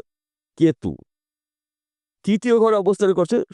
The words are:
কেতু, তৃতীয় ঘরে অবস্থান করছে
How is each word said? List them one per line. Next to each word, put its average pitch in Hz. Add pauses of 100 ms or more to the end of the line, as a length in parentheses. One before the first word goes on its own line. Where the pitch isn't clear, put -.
(580)
কেতু, 156 (1300)
তৃতীয় 233
ঘরে 220
অবস্থান 196
করছে 180 (180)